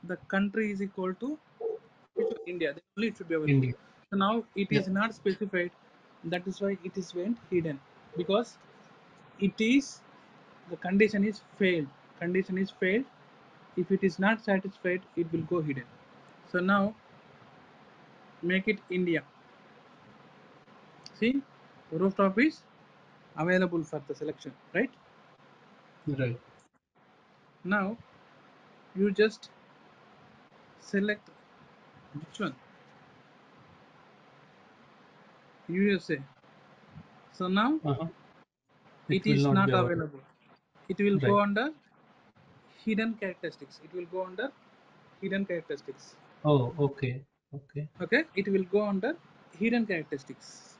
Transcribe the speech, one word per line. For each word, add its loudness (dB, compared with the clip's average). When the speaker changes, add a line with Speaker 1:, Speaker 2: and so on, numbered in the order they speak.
Speaker 1:
the -6
country 0
is -4
equal -4
to -8
which 0
one? -6
India. -2
Then -14
only -2
it -8
should -14
be -2
available. 2
Speaker 2:
India. 2
Speaker 1:
So -4
now 2
it -2
Speaker 2:
Yeah. 4
Speaker 1:
is -4
not -2
specified. -2
That -4
is -8
why -2
it -8
is -8
went -4
hidden, -2
because 0
it 0
is, 2
the -8
condition 4
is -4
failed. 2
Condition 0
is -2
failed. 0
If -2
it 2
is 2
not 2
satisfied, 0
it -2
will -2
go -2
hidden. -4
So 0
now 2
make 0
it 0
India. 0
See, 0
rooftop 2
is 2
available 2
for -6
the -6
selection, -8
right? 0
Speaker 2:
Right. -2
Speaker 1:
Now -2
you 2
just 0
select -2
which -12
one? -4
U 2
S -6
A. -2
So -4
now 2
Speaker 2:
Uh-huh. 0
Speaker 1:
it 2
Speaker 2:
It 0
will 4
Speaker 1:
is 4
Speaker 2:
not 4
Speaker 1:
not 6
Speaker 2:
be 2
available. 2
Speaker 1:
available. -6
It -4
will 4
go 4
Speaker 2:
Right. 6
Speaker 1:
under 0
hidden -2
characteristics. -10
It -20
will -8
go -4
under -8
hidden -2
characteristics. -8
Speaker 2:
Oh, 4
okay. -4
Okay. -10
Speaker 1:
Okay, 2
it -2
will 2
go 0
under -2
hidden 2
characteristics. -8